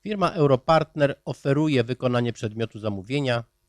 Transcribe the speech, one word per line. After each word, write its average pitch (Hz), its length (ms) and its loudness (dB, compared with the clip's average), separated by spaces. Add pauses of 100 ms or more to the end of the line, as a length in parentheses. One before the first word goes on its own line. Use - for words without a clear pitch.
Firma 196 300 -2
Europartner 147 920 2
oferuje 143 600 0
wykonanie 123 480 -2
przedmiotu 110 460 -6
zamówienia 113 680 -4 (240)